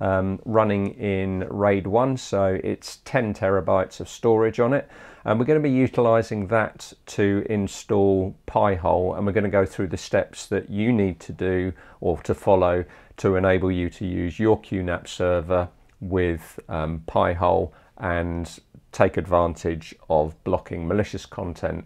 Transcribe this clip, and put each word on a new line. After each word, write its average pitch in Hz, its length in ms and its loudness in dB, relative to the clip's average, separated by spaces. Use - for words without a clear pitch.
um, 95 420 0
running 104 520 2
in 95 520 -2
raid 101 380 2
one, 123 320 0
so 95 440 0
it's - 440 -8
ten 117 260 -2
terabytes 95 680 0
of 92 100 -10
storage 113 500 2
on 123 140 2
it. - 120 -2
And 110 140 0
we're 123 80 0
gonna 151 140 4
be 147 100 0
utilizing 113 800 2
that - 440 -2
to 101 420 0
install 98 960 0
Pi-hole, 90 720 2
and 95 100 -4
we're 101 80 0
gonna 101 160 0
go 98 160 4
through 98 220 -4
the 90 100 -6
steps - 520 -4
that 98 200 -2
you 107 240 0
need 98 280 2
to - 120 -14
do 92 400 -2
or 82 160 0
to - 160 -4
follow 90 500 4
to 95 200 2
enable 92 360 2
you 90 160 -2
to - 160 -10
use 90 340 -4
your 107 220 4
Q 95 220 -6
nap 87 260 -4
server 90 600 0
with, 90 640 -2
um, 80 380 -6
Pi-hole 90 640 0
and 85 640 -4
take - 260 2
advantage 85 760 0
of 80 360 0
blocking 87 420 -4
malicious 101 400 -2
content 82 600 -8